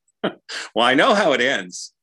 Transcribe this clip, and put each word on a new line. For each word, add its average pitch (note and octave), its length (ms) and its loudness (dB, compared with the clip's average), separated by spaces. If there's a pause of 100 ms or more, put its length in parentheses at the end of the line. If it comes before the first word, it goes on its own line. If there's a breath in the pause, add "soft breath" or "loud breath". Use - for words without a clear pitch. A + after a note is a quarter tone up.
(760 loud breath)
Well, A2+ 120 2
I B2+ 80 4
know F3 200 4
how G3 180 2
it A#2+ 100 0
ends. G#2 500 -6 (100)